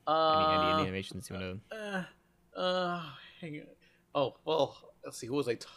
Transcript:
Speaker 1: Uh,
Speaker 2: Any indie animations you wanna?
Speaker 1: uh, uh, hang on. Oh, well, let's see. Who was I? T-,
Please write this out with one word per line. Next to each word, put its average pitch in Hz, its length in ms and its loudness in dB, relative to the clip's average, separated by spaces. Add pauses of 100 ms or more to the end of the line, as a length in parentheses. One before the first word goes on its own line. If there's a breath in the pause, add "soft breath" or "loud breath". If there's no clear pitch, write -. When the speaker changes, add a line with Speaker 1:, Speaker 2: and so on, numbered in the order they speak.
Speaker 1:
Uh, 160 280 4
Speaker 2:
Any 156 400 4
indie 156 80 4
animations 95 480 -4
you 92 80 -8
wanna? 92 220 -6 (120)
Speaker 1:
uh, 202 880 -8
uh, 180 440 0 (360 loud breath)
hang 151 220 -10
on. - 60 -18 (460)
Oh, 139 300 2
well, 156 340 2 (280)
let's 139 140 -12
see. - 80 -8
Who 127 80 -2
was 139 120 2
I? 120 80 2
T-, - 220 -12